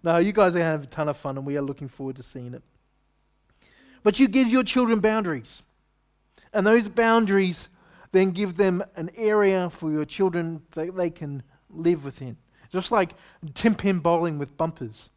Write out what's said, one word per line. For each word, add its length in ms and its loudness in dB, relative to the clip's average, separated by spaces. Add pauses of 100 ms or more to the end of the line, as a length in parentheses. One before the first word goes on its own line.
No, 140 2
you 160 4
guys 240 4
are 20 0
gonna 120 2
have 140 -4
a 20 -16
ton 220 -6
of 100 -6
fun, 180 -8
and 100 -10
we 100 -4
are 60 -2
looking 240 -8
forward 300 -10
to 60 -18
seeing 320 -14
it. 80 -18 (1400)
But 160 0
you 100 6
give 200 2
your 160 2
children 360 2
boundaries, 640 -2 (920)
and 120 2
those 220 4
boundaries 800 2 (440)
then 180 4
give 260 -4
them 260 2 (140)
an 180 -8
area 540 2
for 220 -6
your 160 -2
children 640 -2
that 260 -8
they 140 -2
can 320 -10 (260)
live 380 -2
within. 320 -12 (340)
Just 180 -4
like 220 2 (400)
tin 220 2
pin 240 -2
bowling 400 0
with 180 -10
bumpers 600 -8